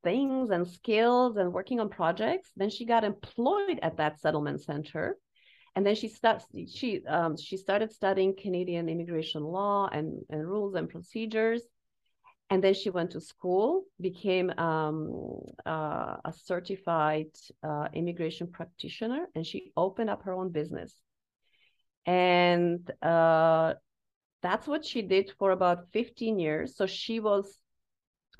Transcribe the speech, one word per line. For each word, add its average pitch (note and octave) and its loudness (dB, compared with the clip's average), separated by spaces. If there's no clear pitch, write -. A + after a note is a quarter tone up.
things C4 2
and F3 2
skills A#3 2
and F3+ 2
working F#3+ -4
on G#3+ 0
projects. G#3+ -2
Then G3 0
she A#3 -8
got A3+ 4
employed C#4+ 0
at D#3+ -2
that D3+ -2
settlement D3 -2
center. D3+ -6
And G3 2
then G3+ 4
she A3 -6
starts, - 0
she, A3 -4
um, D#3+ 0
she - -10
started G#3 -2
studying F#3+ 2
Canadian F3+ -2
immigration E3 -4
law G3 0
and, D3+ -4
and D#3 -6
rules G3+ -4
and E3 -2
procedures. A3 -2
And F#3+ 4
then G3 6
she F#3+ -2
went E3+ -2
to - -8
school, A3 0
became, F#3 0
um, D#3 -2
uh, D#3 -4
a E3 -6
certified, E3 0
uh, D3 -4
immigration E3+ -4
practitioner, A3 -8
and E3 -6
she - -10
opened F#3+ 0
up - -6
her F#3 -6
own F#3 -4
business. D3+ -6
And, F3 4
uh, E3 6
that's F#3+ -2
what D#4 -2
she A#3 -4
did F#3+ 2
for G3 4
about F3+ 2
fifteen A3 -2
years. D#3 -2
So F#3+ 0
she A3+ -4
was G3+ 0